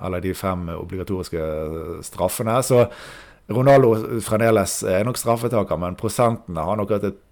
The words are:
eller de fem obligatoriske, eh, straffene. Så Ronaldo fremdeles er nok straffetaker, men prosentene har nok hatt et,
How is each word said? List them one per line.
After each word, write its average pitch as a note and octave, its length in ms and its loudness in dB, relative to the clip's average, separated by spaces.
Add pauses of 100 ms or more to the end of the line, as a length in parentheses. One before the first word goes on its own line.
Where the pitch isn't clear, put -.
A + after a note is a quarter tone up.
eller F2+ 180 -6
de F#2 140 -4
fem F2+ 340 -6
obligatoriske, F2+ 680 -8
eh, D#2+ 640 -6
straffene. A2 600 -2
Så B2 200 4 (680)
Ronaldo B2+ 460 6 (260)
fremdeles A2 600 2
er G#2+ 220 2
nok A#2+ 120 -2
straffetaker, A#2 600 0
men F2 160 -4
prosentene A2 720 -2
har G2 120 -2
nok G#2 140 -4
hatt G#2 140 0
et, G2 160 -6 (120)